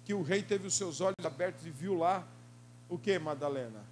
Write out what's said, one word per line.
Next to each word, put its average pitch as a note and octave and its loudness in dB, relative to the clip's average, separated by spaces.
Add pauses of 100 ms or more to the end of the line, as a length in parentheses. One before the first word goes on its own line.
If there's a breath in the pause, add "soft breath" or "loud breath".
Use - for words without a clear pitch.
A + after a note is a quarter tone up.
que G3+ -4
o G3 0
rei F#3 2
teve G3 0
os F#3 0
seus E3+ -2
olhos F#3 2
abertos E3 -2
e E3 -8
viu E3+ 0
lá F3 4 (640)
o F3 -4
quê, F#3+ 4
Madalena? C#3 -2